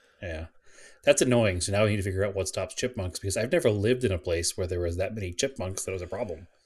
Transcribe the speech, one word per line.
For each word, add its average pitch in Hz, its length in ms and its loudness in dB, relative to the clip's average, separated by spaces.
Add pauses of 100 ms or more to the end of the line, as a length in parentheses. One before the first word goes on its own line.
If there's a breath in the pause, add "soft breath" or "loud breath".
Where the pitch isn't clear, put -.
(200)
Yeah. 80 260 -8 (580 soft breath)
That's - 180 6
annoying. 110 380 4
So 101 100 -4
now 104 140 4
we 104 60 4
need 107 80 2
to 95 40 -2
figure 95 220 0
out 101 100 -4
what 95 140 -2
stops - 260 -6
chipmunks, 92 460 -4
because 98 160 -4
I've 117 160 -2
never 165 180 4
lived 117 340 2
in 104 80 4
a 87 60 -2
place 85 380 -2
where 92 100 -2
there 87 140 -2
was 85 160 -2
that 101 180 -2
many 98 180 -6
chipmunks 98 520 -4
that 98 80 -6
was 92 100 -6
a 87 60 -10
problem. 92 400 -8 (180)